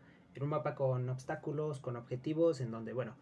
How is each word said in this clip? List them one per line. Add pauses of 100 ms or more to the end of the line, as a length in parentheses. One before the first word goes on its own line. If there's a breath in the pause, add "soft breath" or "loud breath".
(360 loud breath)
En
un
mapa
con
obstáculos,
con
objetivos,
en
donde,
bueno,